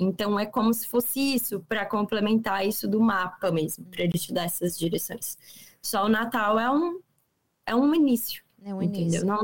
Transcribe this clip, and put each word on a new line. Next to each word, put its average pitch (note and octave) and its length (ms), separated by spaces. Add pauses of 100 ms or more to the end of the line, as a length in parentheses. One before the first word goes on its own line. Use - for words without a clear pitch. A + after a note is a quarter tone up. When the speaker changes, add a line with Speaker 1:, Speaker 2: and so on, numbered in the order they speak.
Speaker 1:
Então, G3+ 400
é G#3 60
como A3 280
se - 140
fosse A#3+ 320
isso, B3+ 480
pra G#3+ 180
complementar G#3 800
isso G#3+ 220
do G#3+ 120
mapa F#3+ 520
mesmo, D#3+ 320
pra - 180
ele E3+ 160
te - 140
dar F3 120
essas F3 320
direções. - 600 (440)
Só G3+ 260
o - 20
Natal A3 500
é A3+ 100
um, E4+ 300 (680)
é A3 100
um C#4+ 180
início, C#4 480 (220)
Speaker 2:
É G3+ 100
um F#3+ 80
Speaker 1:
entendeu? F#3 200
Speaker 2:
início. E3+ 240
Speaker 1:
Não G3+ 180